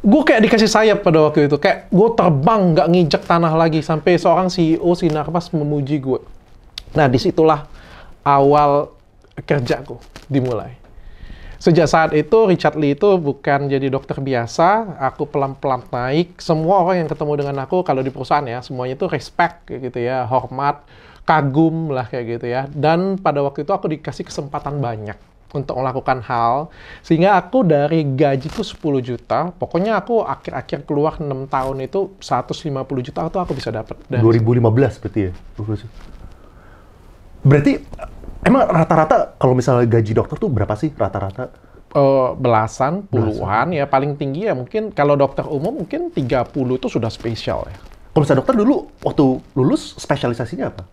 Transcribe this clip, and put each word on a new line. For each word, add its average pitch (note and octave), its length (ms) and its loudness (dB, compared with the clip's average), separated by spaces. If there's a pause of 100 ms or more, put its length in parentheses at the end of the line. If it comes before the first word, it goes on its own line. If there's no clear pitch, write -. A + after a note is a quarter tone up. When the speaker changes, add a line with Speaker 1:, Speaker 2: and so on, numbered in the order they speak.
Speaker 1:
Gue B3 160 6
kayak A#3+ 240 6
dikasih A3 240 4
sayap G#3+ 320 4
pada D#3+ 240 4
waktu D3+ 240 4
itu. C#3+ 80 2
Kayak - 320 0
gue G3+ 240 4
terbang, F3+ 640 4
nggak E3 160 4
nginjek F3 320 2
tanah E3+ 320 2
lagi. D#3+ 240 2
Sampai E3 400 0
seorang F3 320 2
C E3 240 2
E - 0 -
O E3+ 160 0
Sinarmas E3 560 -2
memuji D3 480 -2
gue. C3 240 -2 (720)
Nah, D3+ 160 4
disitulah D#3+ 560 2 (560)
awal C#3+ 720 4 (560)
kerjaku C3 480 -2 (320)
dimulai. B2 480 -2 (800)
Sejak E3 320 4
saat D#3+ 240 2
itu, D#3 320 4
Richard D#3+ 320 2
Lee D3 160 0
itu G3 240 4
bukan C#3 560 -2
jadi C#3 160 -2
dokter C3+ 320 -4
biasa. D#3+ 880 0
Aku D3 160 -6
pelan-pelan C3+ 640 -4
naik. C#3 480 -4
Semua E3 480 0
orang F3+ 160 0
yang D#3 80 -4
ketemu D3 320 -4
dengan C#3 240 -4
aku, F3+ 160 -2
kalau C3+ 240 -2
di C3+ 80 -4
perusahaan C#3 320 -2
ya, B2 160 -8
semuanya B2+ 400 -8
itu C#3+ 80 -2
respect, - 560 -4
kayak C3 240 -10
gitu A#2+ 160 -6
ya, B2+ 240 -4
hormat, C3 560 -2 (400)
kagum D#3+ 640 2
lah, B2+ 240 -4
kayak A#2 240 -6
gitu B2 160 -8
ya. C3+ 160 -4
Dan E3 480 0
pada D3+ 240 -2
waktu C#3 240 -4
itu G3 80 -2
aku G3 160 -2
dikasih D3 400 -8
kesempatan C#3+ 480 -8
banyak, A2 400 -6 (380)
untuk C#3+ 240 -6
melakukan B2+ 480 -2
hal, B2+ 420 0 (320)
sehingga F3+ 380 4
aku B3+ 240 0
dari D#3 400 2
gajiku C#3 640 -2
sepuluh C#3+ 320 -2
juta, B2 560 -4
pokoknya F#3+ 480 -2
aku A3+ 240 -2
akhir-akhir - 580 -8
keluar D3 380 0
enam C3+ 240 -6
tahun C3+ 400 -4
itu F#3+ 320 -6
seratus - 480 -6
lima C3+ 160 -4
puluh C3 240 -6
juta E3+ 180 -6
itu E3 140 -4
aku F3 160 -4
bisa B2+ 160 -6
dapat A2 240 -8 (160)
dari B2 100 0
Speaker 2:
Dua A2+ 140 6
ribu A2+ 180 2
lima A#2 220 4
belas B2+ 240 2
berarti G2 320 -4
ya? - 20 -12 (2000)
Berarti, C#3+ 280 6 (720)
emang B3+ 240 4
rata-rata E3 720 0
kalau B2+ 160 2
misalnya A#2+ 320 2
gaji G#2+ 260 0
dokter A#2 240 -2
tuh G#3+ 140 -4
berapa G#2+ 240 -2
sih D3+ 160 -4
rata-rata? G2+ 720 -6 (300)
Speaker 1:
Eh, C3+ 400 4
belasan, C3 720 0
Speaker 2:
Belasan. - 0 -
Speaker 1:
puluhan, A2 640 0
ya C#3+ 160 -2
paling C#3 320 0
tinggi D#3 320 -4
ya D3+ 80 0
mungkin G#3+ 320 -6
kalau D3 240 2
dokter C#3 320 0
umum E3+ 400 -4
mungkin E4 240 -6
tiga C3 320 -2
puluh B2+ 320 -2
itu G#3+ 160 -4
sudah A#2 160 -2
spesial A2+ 640 -6
ya. G2 80 -16 (320)
Speaker 2:
Kalau D3+ 160 2
misalnya - 160 4
dokter B3+ 160 0
dulu B3 400 0
waktu - 260 0 (300)
lulus C#3+ 400 -2
spesialisasinya C3 800 -6
apa? G2 80 -16 (100)